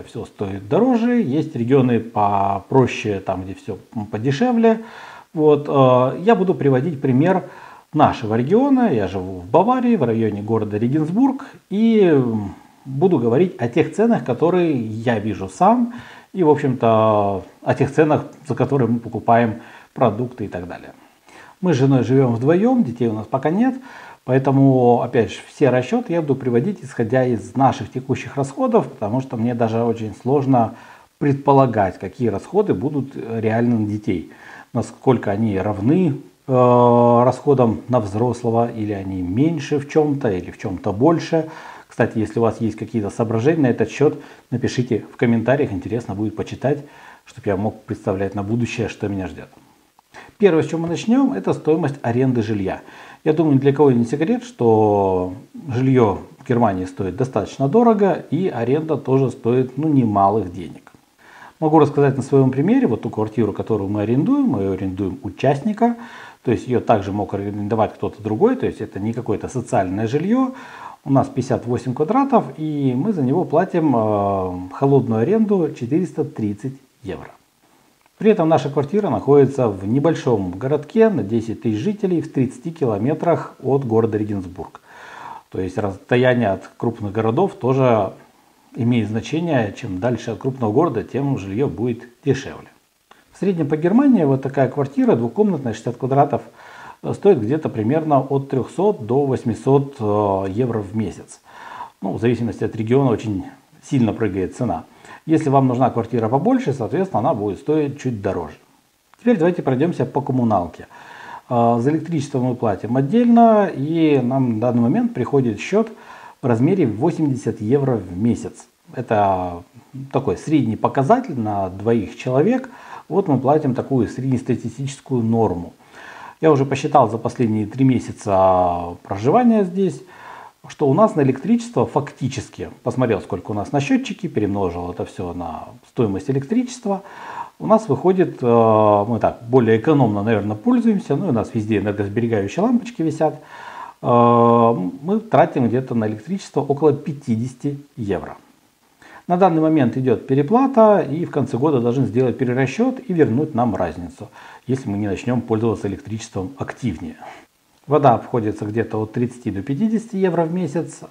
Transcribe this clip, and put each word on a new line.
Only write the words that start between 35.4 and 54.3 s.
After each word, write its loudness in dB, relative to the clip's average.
равны, 0
э, 6
расходам 2
на 2
взрослого, -2
или -6
они -6
меньше -2
в -8
чём-то, 0
или -6
в -20
чём-то -6
больше. 2
Кстати, -2
если -2
у 4
вас 0
есть -4
какие-то -6
соображения 0
на 4
этот 0
счёт, 0
напишите -2
в -20
комментариях, 2
интересно -6
будет -4
почитать, -4
чтоб -16
я 0
мог -6
представлять -4
на -6
будущее, -4
что -8
меня -6
ждёт. -14
Первое, 4
с -4
чего -6
мы -4
начнём, 2
это -2
стоимость 0
аренды 0
жилья. -4
Я 2
думаю, 2
ни 4
для 4
кого 6
не 2
секрет, -2